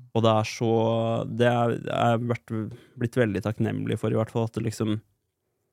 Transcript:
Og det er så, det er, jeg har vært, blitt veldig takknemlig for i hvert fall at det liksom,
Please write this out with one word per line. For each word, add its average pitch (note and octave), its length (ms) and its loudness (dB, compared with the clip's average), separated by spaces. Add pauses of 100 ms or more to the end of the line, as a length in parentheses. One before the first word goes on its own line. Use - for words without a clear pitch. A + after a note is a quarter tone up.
(140)
Og A2+ 100 2
det A2+ 80 8
er G#2+ 180 2
så, A2+ 220 0 (560)
det A2+ 180 2
er, A#2+ 320 2
jeg - 320 0
har A#2 80 2
vært, A#2 340 -4 (440)
blitt A#2+ 200 -4
veldig G#2 260 2
takknemlig G#2+ 560 -2
for G#2+ 140 -2
i A2+ 60 0
hvert A2 140 -2
fall A#2 160 -2
at - 100 -12
det A2+ 80 -4
liksom, G#2+ 320 -4 (760)